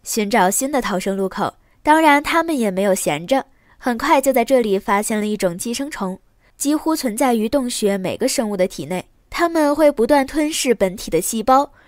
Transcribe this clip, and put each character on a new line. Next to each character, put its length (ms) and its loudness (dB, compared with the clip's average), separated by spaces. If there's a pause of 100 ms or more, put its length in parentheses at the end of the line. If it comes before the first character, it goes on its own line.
寻 260 -4
找 220 4
新 220 -2
的 100 0
逃 180 -4
生 160 -4
路 140 -2
口。 240 -4 (300)
当 180 4
然， 220 6
他 180 0
们 160 -2
也 140 0
没 100 -2
有 140 2
闲 320 -4
着， 180 0 (380)
很 140 -2
快 240 2
就 100 2
在 140 2
这 160 4
里 160 0
发 240 0
现 180 -4
了 60 -4
一 100 -4
种 220 -2
寄 160 -6
生 160 -6
虫， 300 -8 (360)
几 200 -2
乎 200 -2
存 220 -4
在 160 2
于 160 0
洞 180 0
穴 300 -2
每 180 -4
个 120 -2
生 200 -2
物 80 -6
的 120 0
体 180 -12
内。 180 -6 (280)
他 180 0
们 260 2
会 160 6
不 140 0
断 220 4
吞 260 -2
噬 220 0
本 200 0
体 140 -12
的 100 0
细 220 -4
胞， 300 2 (160)